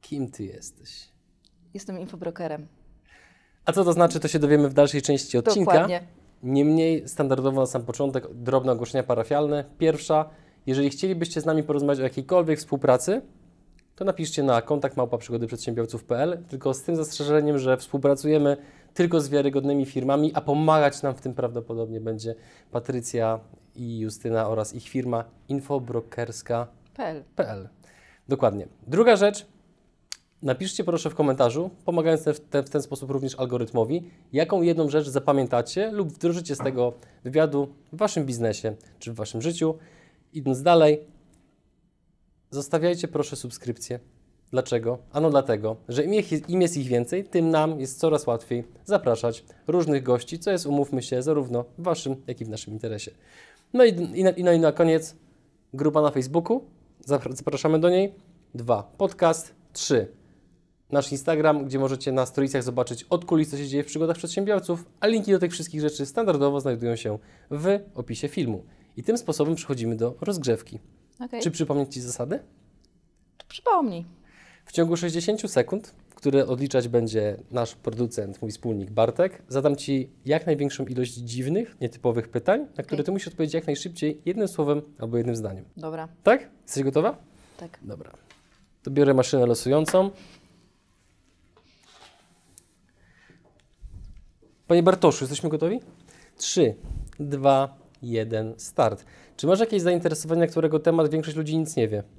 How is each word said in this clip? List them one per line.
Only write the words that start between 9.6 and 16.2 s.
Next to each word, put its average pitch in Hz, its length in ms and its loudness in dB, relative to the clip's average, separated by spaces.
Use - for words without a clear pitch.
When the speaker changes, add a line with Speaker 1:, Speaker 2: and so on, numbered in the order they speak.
Speaker 1:
Pierwsza, 156 520 2
jeżeli 139 240 0
chcielibyście 170 520 -4
z - 40 -4
nami 160 180 2
porozmawiać 143 360 0
o 131 40 -2
jakiejkolwiek 151 560 0
współpracy, 143 600 2
to 190 100 -6
napiszcie 160 380 -2
na 123 180 4
kontakt 143 360 -2
małpa 120 200 0
przygody 117 300 -6
przedsiębiorców 113 560 -6
P 120 140 -2
L, 170 300 -2